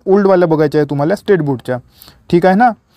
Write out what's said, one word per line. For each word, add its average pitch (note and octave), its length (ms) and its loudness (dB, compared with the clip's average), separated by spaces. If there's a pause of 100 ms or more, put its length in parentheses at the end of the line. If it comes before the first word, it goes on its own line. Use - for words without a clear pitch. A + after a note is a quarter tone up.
ओल्डवाल्या F#3+ 420 2
बघायच्या D#3 320 0
आहे D3 100 -2
तुम्हाला D3 260 -2
स्टेट F#3+ 260 -2
बोर्डच्या. B2+ 340 -6 (540)
ठीक E3+ 160 2
आहे F#3 80 4
ना, A#3 160 2 (260)